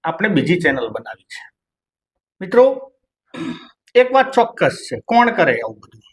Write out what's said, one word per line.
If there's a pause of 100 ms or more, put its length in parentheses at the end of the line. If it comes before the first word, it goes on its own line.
આપણે
બીજી
ચેનલ
બનાવી
છે. (880)
મિત્રો, (1000)
એક
વાત
ચોક્કસ
છે,
કોણ
કરે
આવું
બધું? (120)